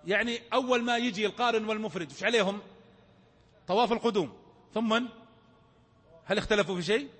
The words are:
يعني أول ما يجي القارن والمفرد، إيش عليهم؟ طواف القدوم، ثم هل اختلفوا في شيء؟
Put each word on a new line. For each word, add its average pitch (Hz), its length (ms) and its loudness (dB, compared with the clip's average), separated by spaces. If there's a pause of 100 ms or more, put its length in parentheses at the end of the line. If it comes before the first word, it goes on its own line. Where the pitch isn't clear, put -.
يعني 226 360 -2 (120)
أول 247 300 2
ما 240 140 0
يجي 220 300 0
القارن 220 380 0
والمفرد، 208 460 -4
إيش - 140 -12
عليهم؟ 208 360 2 (1040)
طواف 214 260 4
القدوم، 208 460 0 (360)
ثم 220 180 0 (1300)
هل - 140 0
اختلفوا 196 380 0
في 175 60 -4
شيء؟ 226 260 0 (120)